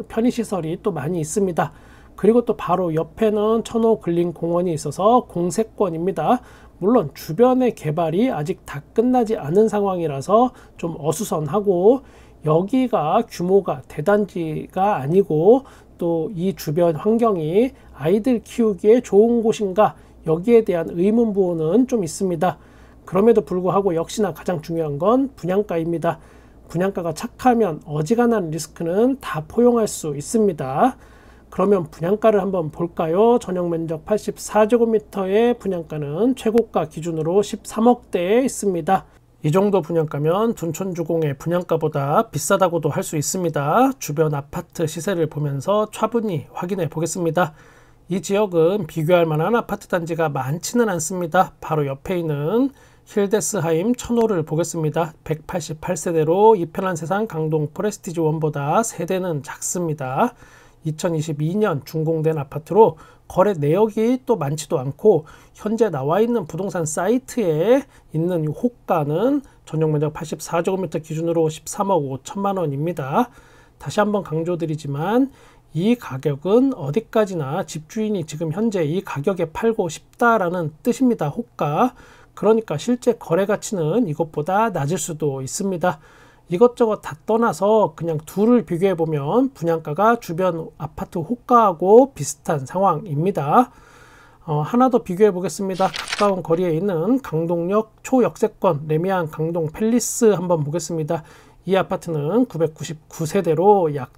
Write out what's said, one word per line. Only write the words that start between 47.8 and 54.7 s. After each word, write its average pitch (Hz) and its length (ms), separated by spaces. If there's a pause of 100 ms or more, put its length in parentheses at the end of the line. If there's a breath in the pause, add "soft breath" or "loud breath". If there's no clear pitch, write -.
이 185 140
지역은 190 640
비교할 165 400
만한 160 300
아파트 - 320
단지가 165 400
많지는 151 600
않습니다. 180 720
바로 151 260
옆에 139 320
있는 165 520 (360 soft breath)
힐데스하임 196 920
천오를 220 480
보겠습니다. 160 720 (100)